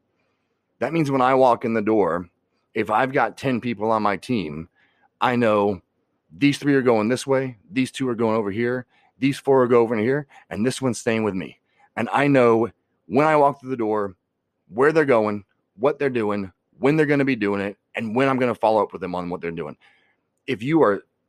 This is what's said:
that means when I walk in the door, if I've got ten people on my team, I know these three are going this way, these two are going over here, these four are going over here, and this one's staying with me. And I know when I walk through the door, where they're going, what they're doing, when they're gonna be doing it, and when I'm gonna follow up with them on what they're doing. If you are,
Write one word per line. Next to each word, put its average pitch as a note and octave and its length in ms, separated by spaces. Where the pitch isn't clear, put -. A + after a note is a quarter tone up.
that C3+ 140
means D#3+ 180
when C3 100
I C3 120
walk B2+ 320
in A2+ 80
the A2+ 80
door, F#2 480
if G#2+ 180
I've C3 200
got A#2+ 260
ten C3 220
people A2 300
on A2 140
my G2+ 120
team, E2 540
I B2 160
know G#2 460
these C3+ 280
three C#3 160
are C3+ 60
going A2+ 260
this B2 180
way, C3 320
these B2 200
two C3 160
are B2 80
going A2 200
over G2+ 160
here, A#2+ 340
these C3+ 220
four C3 240
are A#2+ 40
going A#2+ 160
over A2+ 140
here, C3+ 300
and F#2+ 120
this B2+ 180
one's B2+ 180
staying A2+ 240
with G2+ 100
me. E2 260
And A2+ 180
I C3+ 140
know A#2 420
when B2+ 180
I D#3 100
walk C#3+ 240
through C3 120
the C3 60
door, G#2+ 380
where B2 220
they're D#3 140
going, G#2+ 400
what C#3+ 200
they're C#3+ 120
doing, G#2 420
when C3+ 180
they're D#3 120
gonna C#3 180
be C3+ 100
doing G2+ 260
it, G2+ 140
and A2 200
when C3+ 140
I'm C3 80
gonna B2 160
follow A2 300
up - 100
with F2+ 80
them F2+ 140
on F2 140
what F2 120
they're E2+ 80
doing. D#2+ 260
If A2+ 160
you D3 220
are, G2+ 180